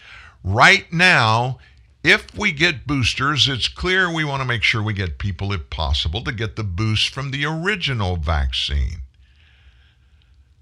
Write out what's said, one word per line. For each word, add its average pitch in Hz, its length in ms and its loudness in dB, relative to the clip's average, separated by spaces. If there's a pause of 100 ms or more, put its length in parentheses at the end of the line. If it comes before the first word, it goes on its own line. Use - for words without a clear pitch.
(420)
"Right 147 500 4
now, 131 640 4 (440)
if 190 320 2
we 202 180 -2
get 151 340 0
boosters, 135 640 0
it's 131 180 -2
clear 180 460 0
we 160 120 -2
want 139 180 -2
to 127 40 -4
make 120 160 -2
sure 110 200 2
we 107 100 0
get 92 240 -4
people, 98 380 -4
if 85 160 -8
possible, 82 540 -2
to 147 80 -4
get 107 240 -6
the 113 60 -4
boost 107 460 -2
from 135 220 -8
the 143 160 -4
original 151 720 -2
vaccine." 71 840 -2 (1600)